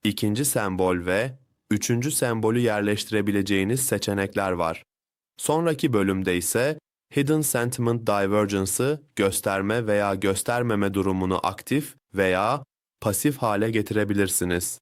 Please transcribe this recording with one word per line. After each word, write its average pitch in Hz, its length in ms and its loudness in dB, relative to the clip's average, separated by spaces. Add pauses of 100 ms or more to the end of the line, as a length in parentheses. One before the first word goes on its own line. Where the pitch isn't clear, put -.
ikinci 107 400 0
sembol 92 640 0
ve 113 320 -2 (320)
üçüncü 120 400 0
sembolü 117 500 0
yerleştirebileceğiniz 104 1300 0
seçenekler 98 680 -2
var. 82 300 -2 (540)
Sonraki 156 560 0
bölümde 95 440 2
ise 127 420 -2 (380)
hidden 147 240 2
sentiment 120 680 0
divergence'ı 101 960 0 (140)
gösterme 101 720 0
veya 104 280 2
göstermeme 101 800 0
durumunu 95 520 0
aktif 127 500 -4 (180)
veya 101 500 2 (360)
pasif 131 380 0
hale 107 320 0
getirebilirsiniz. 101 1120 0